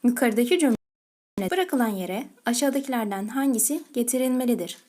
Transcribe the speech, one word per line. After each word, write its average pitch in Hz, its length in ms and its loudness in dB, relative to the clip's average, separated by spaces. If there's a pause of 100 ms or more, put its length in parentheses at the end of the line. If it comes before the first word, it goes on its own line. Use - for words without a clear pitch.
Yukarıdaki 240 560 2
cümle 254 160 4 (760)
bırakılan 359 360 0
yere 196 400 -4 (180)
aşağıdakilerden 240 800 -2
hangisi 277 560 0 (100)
getirilmelidir? 247 840 0 (120)